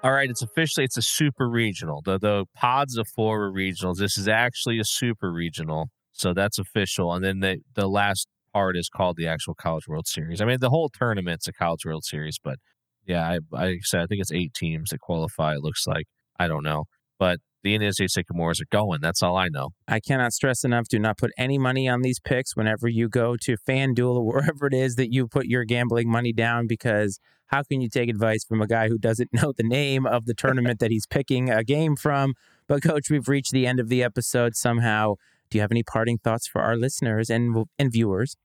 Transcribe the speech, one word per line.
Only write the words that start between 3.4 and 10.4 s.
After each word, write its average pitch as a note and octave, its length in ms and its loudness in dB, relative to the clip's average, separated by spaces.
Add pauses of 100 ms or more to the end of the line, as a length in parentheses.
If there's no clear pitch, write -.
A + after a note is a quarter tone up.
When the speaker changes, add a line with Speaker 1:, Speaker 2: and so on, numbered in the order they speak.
Speaker 1:
regionals. F#2 460 -2
This G2 200 -2
is G2 100 -2
actually A2+ 520 0
a G#2+ 60 -2
super A2 460 -2
regional, D#2+ 580 -4 (240)
so F2+ 200 -2
that's G2 240 0
official. F#2 560 -2
And F#2 120 -2
then F#2+ 160 -2
the, F#2+ 160 0 (160)
the G2 140 0
last G2+ 400 0 (260)
part F#2+ 240 0
is E2+ 120 -4
called F2+ 280 -2
the E2 100 -4
actual D#2+ 260 -6
College D#2+ 340 -6
World D#2 200 -6
Series. E2 320 -6
I G#2 60 0